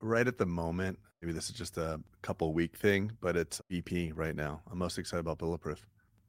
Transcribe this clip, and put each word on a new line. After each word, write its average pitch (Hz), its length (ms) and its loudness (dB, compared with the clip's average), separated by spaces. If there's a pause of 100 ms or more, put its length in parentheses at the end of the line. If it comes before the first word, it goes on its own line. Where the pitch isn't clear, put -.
Right 113 260 4
at 123 120 0
the 101 80 4
moment, 87 520 0 (280)
maybe 85 80 -2
this 78 160 -4
is - 60 -12
just - 200 -8
a 80 240 -2 (220)
couple 80 320 0
week 85 220 2
thing, 101 340 4 (100)
but 87 160 2
it's - 320 0
B 87 140 -2
P 87 300 0
right 80 240 -2
now. 73 340 -4
I'm 90 80 -6
most 87 180 0
excited 90 220 -2
about 80 200 -2
Bulletproof. 82 460 -4 (440)